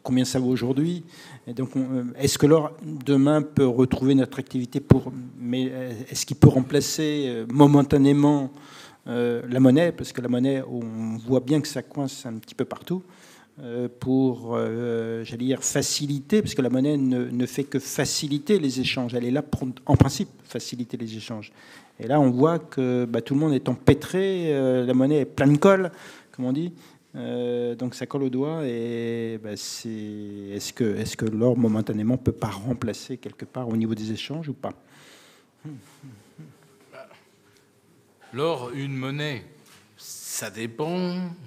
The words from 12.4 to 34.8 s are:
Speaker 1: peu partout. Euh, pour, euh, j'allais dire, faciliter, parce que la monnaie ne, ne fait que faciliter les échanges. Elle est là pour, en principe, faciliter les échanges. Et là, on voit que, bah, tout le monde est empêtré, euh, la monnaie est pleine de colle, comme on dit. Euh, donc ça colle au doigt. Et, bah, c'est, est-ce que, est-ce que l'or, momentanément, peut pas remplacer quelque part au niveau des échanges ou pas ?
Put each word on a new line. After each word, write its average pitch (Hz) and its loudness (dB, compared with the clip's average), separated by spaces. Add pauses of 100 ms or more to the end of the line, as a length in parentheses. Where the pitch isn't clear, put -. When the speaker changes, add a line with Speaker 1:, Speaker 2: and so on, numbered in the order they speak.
Speaker 1:
peu 123 -4
partout. 180 -8 (560)
Euh, 123 -6 (100)
pour, 127 0
euh, 113 -4
j'allais 120 -8
dire, 127 0
faciliter, 143 0
parce - -4
que 139 2
la 123 2
monnaie 135 2
ne, 127 0
ne 123 -2
fait 135 -4
que 131 -4
faciliter 147 -2
les 131 0
échanges. 123 -4
Elle 120 -2
est 120 0
là 147 0
pour, - -4 (180)
en 143 6
principe, - 4 (160)
faciliter 123 -8
les 113 -10
échanges. 107 -12 (480)
Et 113 -8
là, 139 4
on 131 6
voit 151 4
que, 123 -2
bah, 117 -2
tout 139 -4
le 143 2
monde 156 2
est 127 0
empêtré, 170 2
euh, 127 2
la 127 2
monnaie 139 4
est 131 0
pleine 143 4
de 143 6
colle, 190 6 (400)
comme 127 -8
on 127 0
dit. 170 -4 (440)
Euh, 120 -4
donc 123 -6
ça 127 -8
colle 139 -4
au 131 0
doigt. 147 -2
Et, 117 -4
bah, 107 -10
c'est, - -12
est-ce 104 -10
que, 104 0
est-ce 107 -6
que 120 -2
l'or, 113 2
momentanément, 110 0
peut 117 0
pas - -6
remplacer 113 -6
quelque - -16
part 127 -8
au 113 -2
niveau 113 0
des 110 -6
échanges 151 -8
ou 135 -8
pas ? - -10 (3500)